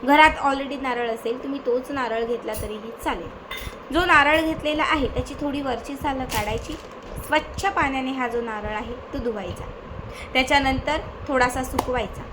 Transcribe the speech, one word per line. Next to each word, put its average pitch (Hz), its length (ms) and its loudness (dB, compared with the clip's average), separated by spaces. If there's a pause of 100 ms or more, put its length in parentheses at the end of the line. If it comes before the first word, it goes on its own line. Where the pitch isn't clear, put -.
घरात 302 240 10 (160)
already 269 360 0
नारळ 240 280 0
असेल, 226 320 -4
तुम्ही 277 240 -4
तोच 254 240 0
नारळ 233 340 0
घेतला 226 280 -2 (100)
तरीही 214 280 -8 (140)
चालेल. 202 240 -2 (640)
जो 339 120 4
नारळ 311 360 8
घेतलेला 311 420 0
आहे 294 260 2
त्याची 254 260 -4
थोडी 285 260 -2
वरची 269 360 -4
सालं 262 280 -2
काढायची, 226 480 -2 (540)
स्वच्छ 302 400 0
पाण्याने 269 460 0
हा 254 160 -2
जो 233 120 0
नारळ 214 340 -4
आहे 226 180 -4
तो - 260 -8
धुवायचा, 208 460 -4 (680)
त्याच्यानंतर 269 640 2 (320)
थोडासा 254 360 2
सुकवायचा. 247 580 -2 (100)